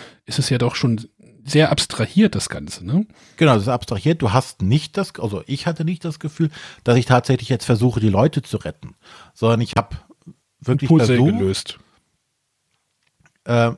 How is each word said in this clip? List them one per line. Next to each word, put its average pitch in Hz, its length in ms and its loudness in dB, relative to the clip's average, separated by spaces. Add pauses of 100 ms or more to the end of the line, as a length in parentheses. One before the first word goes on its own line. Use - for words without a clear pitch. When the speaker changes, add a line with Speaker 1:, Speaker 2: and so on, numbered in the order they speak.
(260)
Speaker 1:
ist - 140 -4
es 135 100 -2
ja 127 80 0
doch 120 180 0
schon 117 260 0 (420)
sehr 143 280 2
abstrahiert, - 640 0
das - 140 -4
Ganze, - 360 -12
ne? 170 220 0 (300)
Speaker 2:
Genau, 147 180 6
das 101 80 2
ist 107 60 -2
abstrahiert. 127 520 -2
Du 110 100 0
hast - 300 -2
nicht 110 340 0
das, - 240 -6
also 101 280 -6
ich 139 180 -8
hatte 165 200 -4
nicht 175 200 -4
das 160 140 -8
Gefühl, 156 320 -2 (320)
dass 120 140 4
ich 123 100 2
tatsächlich 127 420 2
jetzt 123 160 -2
versuche, 117 340 2
die 107 100 2
Leute 120 340 2
zu - 140 -8
retten, - 360 -12 (400)
sondern 113 280 0
ich 117 140 -6
hab - 320 -6 (520)
wirklich 135 320 -2
Speaker 1:
Ein 165 80 8
Puzzle 123 180 4
Speaker 2:
versucht - 220 2
Speaker 1:
gelöst. - 400 -4 (1700)
Speaker 2:
Äh, 117 320 2